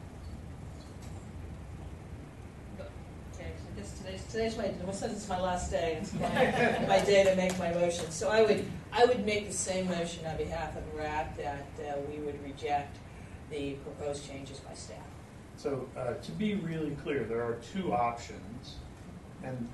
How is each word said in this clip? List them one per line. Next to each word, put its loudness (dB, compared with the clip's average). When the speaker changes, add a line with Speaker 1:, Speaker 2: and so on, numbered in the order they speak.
Speaker 1:
Okay, -8
so -10
I -8
guess -8
today's, -6
today's 2
my, 0
well, -2
since -2
it's -4
my 2
last 2
day, 2
it's -4
my, 4
Speaker 2:
<laughs> 2
Speaker 1:
my 8
day 10
to 8
make 4
my 2
motion. 2
So 0
I 10
would, 8
I 10
would 8
make 2
the -4
same 0
motion 0
on -2
behalf -2
of -6
rac -2
that, -4
uh, -2
we -6
would -6
reject -2
the -4
proposed -6
changes -10
by -14
staff. -12
Speaker 2:
So, -2
uh, 0
to -8
be 2
really -2
clear, 0
there 0
are 0
two 0
options, -2
and -4